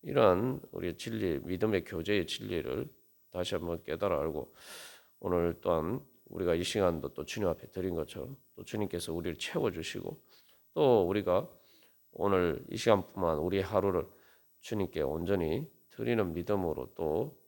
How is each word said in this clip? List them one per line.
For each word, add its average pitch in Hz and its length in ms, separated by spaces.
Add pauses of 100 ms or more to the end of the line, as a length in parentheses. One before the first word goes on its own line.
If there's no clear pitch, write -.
이런 123 580 (100)
우리의 87 260
진리, 101 420
믿음의 92 460
교제의 90 420
진리를 92 600 (440)
다시 90 240
한번 85 280
깨달아 82 360
알고, 73 340 (680)
오늘 85 420
또한 87 400 (240)
우리가 87 300
이 87 80
시간도 85 500
또 76 120
주님 104 240
앞에 - 220
드린 92 240
것처럼 80 420 (180)
또 - 80
주님께서 90 500
우리를 85 240
채워주시고, - 840 (520)
또 120 340
우리가 95 400 (640)
오늘 92 580
이 - 80
시간뿐만 92 600
우리 90 240
하루를 92 440 (560)
주님께 98 400
온전히 85 680 (220)
드리는 113 440
믿음으로 85 600
또 87 420 (100)